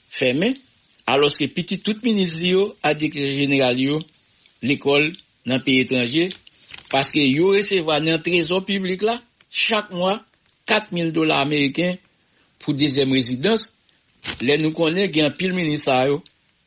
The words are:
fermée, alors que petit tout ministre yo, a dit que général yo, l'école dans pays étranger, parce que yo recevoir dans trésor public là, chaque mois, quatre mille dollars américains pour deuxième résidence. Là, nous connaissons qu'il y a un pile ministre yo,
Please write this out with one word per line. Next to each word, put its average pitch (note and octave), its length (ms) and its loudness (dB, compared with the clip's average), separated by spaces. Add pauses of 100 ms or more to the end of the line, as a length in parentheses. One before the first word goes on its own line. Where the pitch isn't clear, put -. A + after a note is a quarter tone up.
fermée, D3+ 460 0 (520)
alors C#3+ 300 4
que C#3+ 100 0
petit F3+ 340 -4
tout G#3+ 220 -4
ministre F#3 400 0
yo, F#3 400 2
a D3+ 120 2
dit D3+ 160 -4
que C#3 240 -4
général C3+ 440 2
yo, C#3+ 220 0 (600)
l'école C#3+ 500 2 (320)
dans C3 160 -2
pays C3 200 2
étranger, B2+ 500 0 (580)
parce C#3 220 0
que - 80 -2
yo D3 300 4
recevoir G3 520 2
dans D#3+ 220 0
trésor F3 420 0
public F#3+ 380 -4
là, A#3 180 0 (300)
chaque - 400 -2
mois, F#3 320 -2 (420)
quatre G#3+ 260 -2
mille E3+ 220 -2
dollars D#3 280 2
américains D3 560 0 (640)
pour - 120 -4
deuxième C#3 400 0
résidence. C3 640 0 (640)
Là, C#3 160 2
nous D#3 160 0
connaissons E3 400 0
qu'il D#3 80 0
y - 20 4
a D3+ 40 2
un C#3 60 0
pile F#3 200 -4
ministre D3+ 400 0 (140)
yo, C#3+ 180 -2 (420)